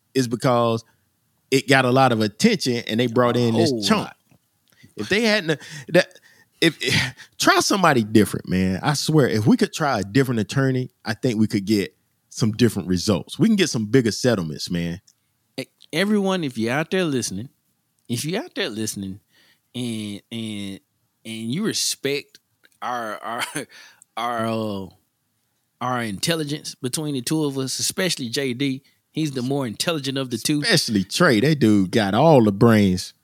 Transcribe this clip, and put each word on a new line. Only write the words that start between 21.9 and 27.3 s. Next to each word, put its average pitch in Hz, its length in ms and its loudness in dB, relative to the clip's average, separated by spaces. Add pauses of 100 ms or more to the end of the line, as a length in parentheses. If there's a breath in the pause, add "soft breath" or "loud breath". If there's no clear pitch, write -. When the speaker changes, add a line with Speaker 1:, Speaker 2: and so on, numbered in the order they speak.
Speaker 2:
our, 113 360 -8
our, 120 260 -8 (120)
<laughs> - 640 -16
our, 117 300 -4
uh, 107 400 -4 (960)
our 123 220 -4
intelligence 147 720 -4
between 147 400 -6
the 127 60 -4
two 156 220 -2